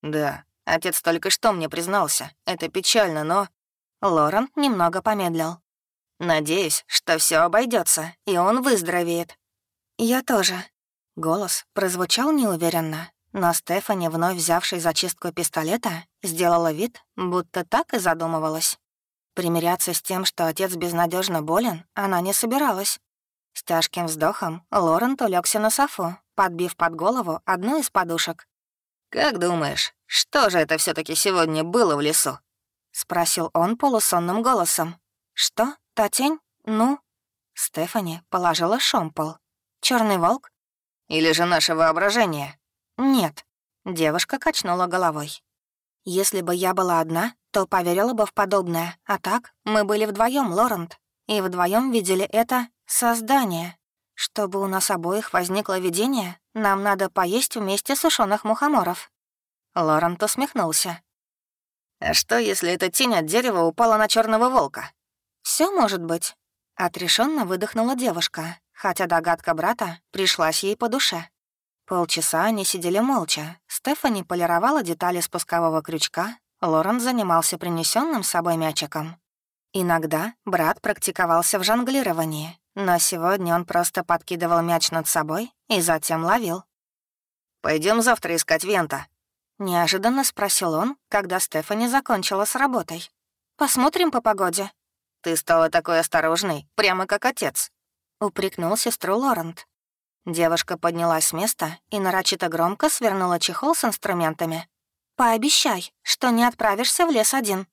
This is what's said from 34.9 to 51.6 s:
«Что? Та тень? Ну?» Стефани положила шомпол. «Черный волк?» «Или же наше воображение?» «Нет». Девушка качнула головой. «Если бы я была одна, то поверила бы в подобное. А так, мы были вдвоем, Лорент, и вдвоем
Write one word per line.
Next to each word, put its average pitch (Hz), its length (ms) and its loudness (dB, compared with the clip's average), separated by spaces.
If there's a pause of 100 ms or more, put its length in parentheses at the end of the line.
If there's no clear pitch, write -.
«Что? - 420 -2 (180)
Та 208 140 2
тень? 294 300 0 (260)
Ну?» 226 340 2 (560)
Стефани 170 760 -6
положила 180 500 2
шомпол. 160 560 -2 (460)
«Черный 220 340 2
волк?» 185 340 2 (580)
«Или 160 240 4
же 160 120 4
наше 170 300 2
воображение?» 165 840 2 (380)
«Нет». 233 480 2 (400)
Девушка 165 540 0
качнула 180 480 0
головой. 160 560 -2 (600)
«Если 190 360 -2
бы 175 140 -2
я 185 180 0
была 180 280 2
одна, 165 340 -2 (160)
то 190 160 0
поверила 190 480 0
бы 220 100 2
в - 80 -10
подобное. 175 720 0
А 202 140 -2
так, 226 340 -4 (120)
мы 214 200 2
были 208 220 0
вдвоем, 226 460 0
Лорент, 185 460 0 (280)
и 214 140 0
вдвоем 185 500 0